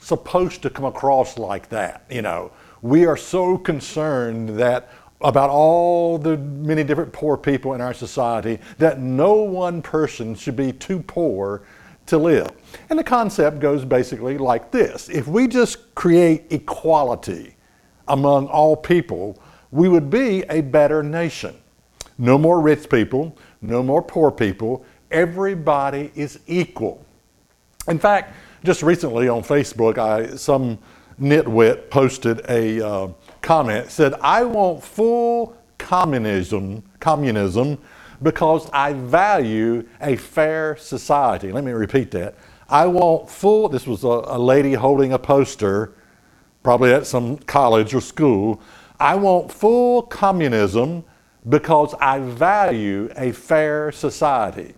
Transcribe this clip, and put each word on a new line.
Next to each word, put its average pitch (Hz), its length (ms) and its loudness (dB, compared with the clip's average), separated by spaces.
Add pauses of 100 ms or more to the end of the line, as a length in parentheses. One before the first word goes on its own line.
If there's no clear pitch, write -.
supposed - 560 -2
to 139 80 -6
come 135 160 -10
across 131 540 0
like 98 320 -10
that, 101 400 -8
you 127 100 -8
know. 90 300 -6 (320)
We 147 240 4
are 156 100 2
so 185 400 -2
concerned 120 1000 -6
that 123 320 0 (320)
about 139 260 2
all 170 720 2
the 156 180 -2
many 147 480 -4
different 147 300 -4
poor 151 240 -2
people 135 340 -2
in 123 80 -6
our 123 140 -6
society 117 640 -4 (180)
that 151 240 2
no 135 360 2
one 180 440 -2
person 131 540 -6
should 123 200 -10
be 131 160 -4
too 170 300 -8
poor 170 600 -4 (420)
to 165 140 0
live. 147 320 2 (400)
And 311 80 0
the 330 60 -2
concept 180 540 0
goes 143 280 0
basically 127 500 -2
like 123 340 -2
this. - 380 -2
If 135 180 -4
we 220 220 0
just - 460 -2
create 170 560 4
equality 139 1040 -2 (520)
among 139 400 2
all 151 280 2
people, 104 640 -4 (300)
we 170 180 2
would 160 220 4
be 214 400 0
a 156 100 -2
better 147 420 2
nation. 156 540 -8 (640)
No 127 180 6
more 165 240 4
rich 151 300 2
people, 131 440 0 (280)
no 120 200 -4
more 139 200 0
poor 160 280 2
people. 113 540 -4 (260)
Everybody 156 1040 -2
is 147 320 -10
equal. 156 540 -4 (840)
In 165 120 -2
fact, 202 360 0 (300)
just 175 180 0
recently 147 460 0
on 117 140 0
Facebook, 117 560 0
I, 113 380 -2
some 131 420 -2 (420)
nitwit 127 680 4
posted 123 580 0
a, 113 320 0
uh, 101 280 -6 (340)
comment, 120 480 0
said, 139 320 2
"I 185 220 2
want 202 380 -2
full 233 720 -2 (220)
communism, 107 1080 -2 (160)
communism 131 800 0 (460)
because 160 500 0
I 143 220 0
value 123 920 0 (140)
a 143 160 -2
fair 156 640 -2
society." 117 760 -2
Let 127 100 -4
me 131 100 -6
repeat 110 400 0
that. 95 240 -8 (340)
"I 151 160 6
want 175 420 2
full," 214 400 2
this 131 180 -4
was 120 160 -6
a, 120 260 0
a 131 100 -6
lady 135 340 4
holding 135 400 2
a 127 60 0
poster, 110 760 0 (680)
probably 123 280 4
at 135 160 2
some 123 300 -4
college 113 560 2
or 127 80 0
school, 110 600 0 (360)
"I 147 180 2
want 190 360 0
full 240 480 2
communism 147 1040 0 (420)
because 151 540 2
I 139 200 0
value 123 920 -2
a 127 180 -4
fair 151 600 -2
society." 113 840 -4